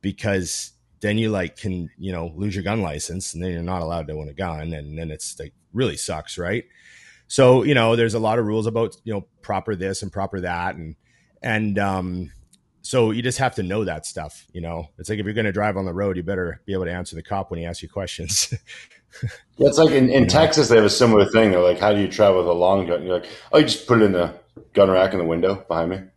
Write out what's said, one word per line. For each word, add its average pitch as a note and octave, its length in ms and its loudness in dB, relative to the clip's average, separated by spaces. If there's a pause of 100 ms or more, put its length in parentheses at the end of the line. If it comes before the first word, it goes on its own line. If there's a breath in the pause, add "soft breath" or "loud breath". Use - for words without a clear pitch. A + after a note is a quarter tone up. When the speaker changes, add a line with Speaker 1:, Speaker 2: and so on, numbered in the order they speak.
Speaker 1:
because G2 720 -4 (280)
then G#2 180 -2
you, A2 120 0
like, F#2 260 -4
can, F2+ 420 -6
you F#2 140 -8
know, E2+ 240 -8
lose G2 180 -6
your G2 100 -4
gun G#2+ 160 -2
license, E2+ 540 -8
and E2 80 -8
then F#2 100 -4
you're E2+ 100 -6
not F2+ 200 -6
allowed E2 240 -6
to - 80 -10
own D2+ 140 -10
a C#2+ 40 -16
gun, E2 400 -8
and D2 240 -12
then E2 140 -10
it's, - 280 -14
like, D2 140 -14 (200)
really A2 240 -2
sucks, - 420 -10
right? F#2 260 -6 (640 soft breath)
So, B2+ 380 6
you D3 100 2
know, A#2 220 4
there's A2+ 180 2
a A#2 60 0
lot A2 180 2
of A2+ 80 0
rules G#2+ 200 0
about, A2+ 380 -2
you A2+ 80 -8
know, G2+ 140 -6 (140)
proper G2+ 340 -4
this F#2+ 280 -6
and G2 100 -10
proper G2 280 -6
that, F2 360 -4
and, D#2+ 180 -12 (480)
and, G#2+ 360 -2
um, F#2 520 -4 (520)
so A#2 280 0
you A2 120 -4
just B2 160 -2
have C3 180 0
to G#2+ 80 -4
know G2+ 200 -2
that D#2 220 -8
stuff, - 460 -14
you F2+ 80 -12
know? E2 280 -8 (100)
It's F2 120 -14
like, G#2+ 80 -4
if G#2 60 -6
you're G#2 100 -6
gonna A2 180 -2
drive G#2 240 -2
on F#2+ 100 -4
the F2 80 -6
road, F#2+ 220 -2
you F2 60 -6
better F2 440 -6
be G2+ 60 -8
able F#2 120 -2
to F2 80 -6
answer F2 240 -10
the D#2+ 60 -12
cop G2 280 -6
when E2+ 80 -8
he E2+ 80 -8
asks E2+ 160 -10
you F2 60 -16
questions. - 680 -6
<laughs> - 60 -16 (960 loud breath)
Speaker 2:
Yeah, C#3 100 4
it's C#3+ 80 2
like D#3 140 6
in, C3 180 4
in C3 140 4
Speaker 1:
Yeah. G#2 80 4
Speaker 2:
Texas, D3+ 400 4
they A#2 60 8
have G#2+ 100 8
a G2+ 40 4
similar G#2+ 360 6
thing. A2+ 240 4
They're F2+ 100 4
like, F2+ 180 4
"How G#2 140 2
do G2+ 80 2
you F#2+ 80 0
travel G2 300 4
with F2 100 2
a F2 60 2
long F2+ 320 2
gun?" E2+ 180 -2
You're F2+ 140 -2
like, - 100 -8 (240 loud breath)
"Oh, D3+ 60 8
you D3+ 80 8
just - 200 -6
put A#2 140 4
it G#2+ 60 8
in G2 60 2
the F2 200 0 (400)
gun G2 180 6
rack F#2+ 220 4
in G2 60 -2
the F2 80 0
window F2+ 420 -2
behind E2 220 0
me." F#2+ 80 -6 (180)